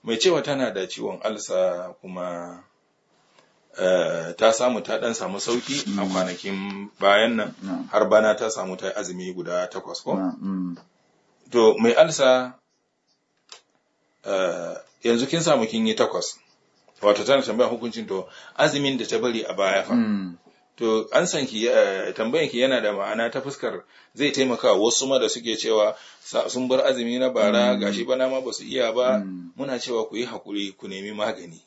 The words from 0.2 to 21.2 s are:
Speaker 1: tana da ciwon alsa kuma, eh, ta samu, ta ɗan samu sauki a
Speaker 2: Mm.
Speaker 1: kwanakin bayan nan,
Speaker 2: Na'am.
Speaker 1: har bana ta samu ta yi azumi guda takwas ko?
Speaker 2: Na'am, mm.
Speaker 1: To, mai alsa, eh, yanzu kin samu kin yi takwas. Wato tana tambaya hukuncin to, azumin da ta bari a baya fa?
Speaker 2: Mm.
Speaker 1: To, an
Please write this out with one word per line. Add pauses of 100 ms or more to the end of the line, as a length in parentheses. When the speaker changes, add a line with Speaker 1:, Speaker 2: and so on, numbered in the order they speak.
Speaker 1:
tana
da
ciwon
alsa
kuma, (1120)
eh,
ta
samu,
ta
ɗan
samu
sauki (200)
a
Speaker 2:
Mm.
Speaker 1:
kwanakin (100)
bayan
nan,
Speaker 2:
Na'am.
Speaker 1:
har
bana
ta
samu
ta
yi
azumi
guda
takwas
ko?
Speaker 2:
Na'am,
mm. (760)
Speaker 1:
To,
mai
alsa, (1700)
eh, (300)
yanzu
kin
samu
kin
yi
takwas. (640)
Wato
tana
tambaya
hukuncin
to, (280)
azumin
da
ta
bari
a
baya
fa?
Speaker 2:
Mm. (400)
Speaker 1:
To,
an